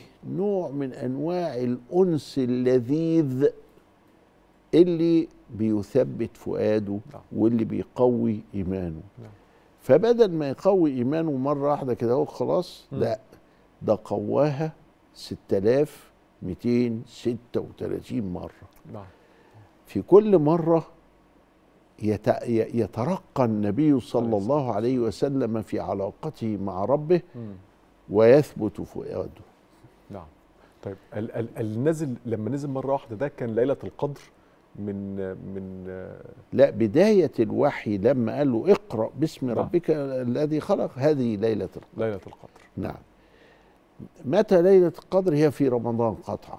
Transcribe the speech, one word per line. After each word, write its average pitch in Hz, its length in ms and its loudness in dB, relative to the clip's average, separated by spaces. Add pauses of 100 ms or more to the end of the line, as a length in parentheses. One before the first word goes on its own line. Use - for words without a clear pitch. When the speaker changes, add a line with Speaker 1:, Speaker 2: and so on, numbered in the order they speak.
(300)
Speaker 1:
نوع 180 400 -2
من 135 240 -6
أنواع 143 640 -4
الأنس 143 800 0
اللذيذ 131 1080 2 (1300)
اللي 165 540 4 (220)
بيثبت 110 880 -2
فؤاده 101 640 -2 (140)
Speaker 2:
نعم. 101 80 -16 (100)
Speaker 1:
واللي 113 320 2
بيقوي 113 760 0 (160)
إيمانه. 90 460 -4 (200)
Speaker 2:
نعم. 110 100 -20 (500)
Speaker 1:
فبدل 226 500 4
ما 151 180 -2
يقوي 170 420 2
إيمانه 147 400 -2
مرة 139 400 0
واحدة 139 220 -2
كده 117 200 0
هو 143 120 0
خلاص، 143 680 -4
Speaker 2:
مم. 135 80 -6
Speaker 1:
لا، 113 200 -2 (600)
ده 104 240 0
قواها 131 680 -2 (420)
ستة - 440 -6
آلاف 127 540 0 (300)
ميتين 120 680 -2
ستة - 520 -6
وتلاتين 95 720 -8
مرة. 85 180 -10 (420)
Speaker 2:
نعم. 101 120 -16 (800)
Speaker 1:
في - 160 -4
كل 202 360 6
مرة 160 500 2 (1160)
يت-، 104 240 -2
ي-، 117 540 0
يترقى 131 640 -2
النبي 113 540 2
صلى 120 220 -2
Speaker 2:
عليه 113 160 0
الصلاة - 0 -
Speaker 1:
الله 123 360 0
عليه 120 260 0
وسلم 117 600 -2
في - 180 -6
علاقته 120 800 -6
مع 95 280 -6
ربه 151 360 0 (140)
Speaker 2:
مم. 113 160 -14 (580)
Speaker 1:
ويثبت 110 720 4
فؤاده. - 480 -8 (800)
Speaker 2:
نعم. 95 160 -16 (580)
طيب، 98 140 -10 (160)
ال-، 110 180 -8
ال-، 117 280 -8
النزل، 127 560 -2 (100)
لما 110 240 -6
نزل 139 200 -6
مرة 131 240 -4
واحدة 135 220 -6
ده 101 120 -4
كان 117 280 -6
ليلة 123 280 0
القدر 139 380 -8 (540)
من، 98 400 -8 (160)
من 95 540 -12 (680)
Speaker 1:
لا، - 160 6
بداية 147 720 4
الوحي 110 580 0
لما 117 400 2
قال 139 140 2
له: 117 200 2
"اقرأ 113 380 0 (100)
باسم 143 280 -4
Speaker 2:
نعم. 117 100 -2
Speaker 1:
ربك 170 340 0
الذي 139 680 -2
خلق"، - 360 -2
هذه 127 400 2
ليلة 101 400 -2
القدر. - 300 -8
Speaker 2:
ليلة 101 220 -4
القدر. - 340 -20 (160)
Speaker 1:
نعم. - 180 -8 (1300)
متى 185 360 4
ليلة 185 260 6
القدر؟ 185 460 -2
هي 151 180 4
في 139 160 0
رمضان 117 460 0
قطعًا. - 460 -10